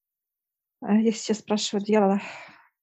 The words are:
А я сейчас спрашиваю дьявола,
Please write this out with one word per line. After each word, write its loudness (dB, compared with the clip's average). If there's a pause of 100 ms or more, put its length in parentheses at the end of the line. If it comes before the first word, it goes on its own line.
(800)
А 0
я 4
сейчас -4
спрашиваю -4
дьявола, 2 (600)